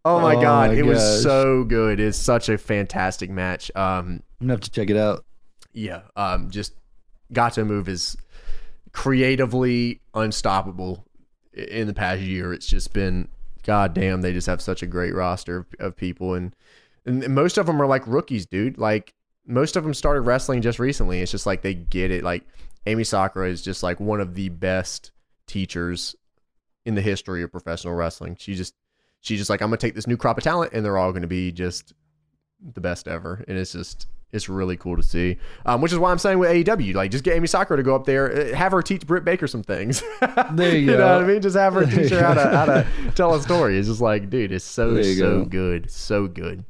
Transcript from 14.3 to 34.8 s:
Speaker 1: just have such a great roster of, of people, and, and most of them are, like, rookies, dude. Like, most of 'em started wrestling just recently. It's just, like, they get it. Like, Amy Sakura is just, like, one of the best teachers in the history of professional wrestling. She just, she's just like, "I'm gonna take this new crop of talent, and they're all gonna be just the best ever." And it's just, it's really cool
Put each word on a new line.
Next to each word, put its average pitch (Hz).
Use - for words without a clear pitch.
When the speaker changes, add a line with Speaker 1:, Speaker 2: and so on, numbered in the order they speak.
Speaker 1:
just 90
have 87
such 92
a 87
great 87
roster 90
of, 90
of 98
people, 92
and, 90
and 127
most 170
of 185
them 151
are, 139
like, 131
rookies, 117
dude. 117
Like, 107
most 135
of 160
'em 151
started 143
wrestling 123
just 117
recently. 101
It's 90
just, 101
like, 95
they 98
get 90
it. 90
Like, 87
Amy 110
Sakura 95
is 90
just, 92
like, 90
one 104
of 90
the 95
best 92
teachers 87
in 113
the 101
history 95
of 82
professional 85
wrestling. 85
She 98
just, 92
she's 107
just 101
like, 101
"I'm 110
gonna 113
take 117
this 110
new 117
crop 117
of -
talent, 170
and 107
they're 98
all 92
gonna 90
be 92
just 87
the 92
best 87
ever." 87
And 95
it's 92
just, -
it's 104
really 92
cool 87